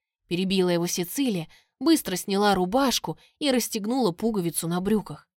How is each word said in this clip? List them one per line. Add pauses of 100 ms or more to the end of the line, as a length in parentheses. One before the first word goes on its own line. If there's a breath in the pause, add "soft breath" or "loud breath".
(280)
перебила
его
Сицилия, (300 soft breath)
быстро
сняла
рубашку (220 soft breath)
и
расстегнула
пуговицу
на
брюках. (120)